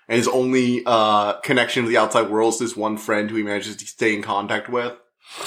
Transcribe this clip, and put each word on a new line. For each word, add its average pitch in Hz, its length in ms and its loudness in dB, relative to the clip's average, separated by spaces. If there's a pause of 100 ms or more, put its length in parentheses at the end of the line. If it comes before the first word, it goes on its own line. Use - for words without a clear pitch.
and 117 100 0
his 110 100 2
only, 127 580 2
uh, 107 540 2
connection 123 460 0
to 113 40 -2
the 117 80 4
outside 107 320 2
world 110 240 2
is - 60 -6
this 117 180 -4
one 107 200 -4
friend 107 340 -2
who 113 60 -4
he 107 60 -2
manages 104 340 -6
to - 100 -16
stay 110 260 0
in 101 80 -4
contact 104 480 -4
with. 120 260 -4 (520)